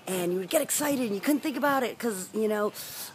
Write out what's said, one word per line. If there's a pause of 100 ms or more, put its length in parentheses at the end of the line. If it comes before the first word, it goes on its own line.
and
you
would
get
excited,
and
you
couldn't
think
about
it,
'cause,
you
know, (420)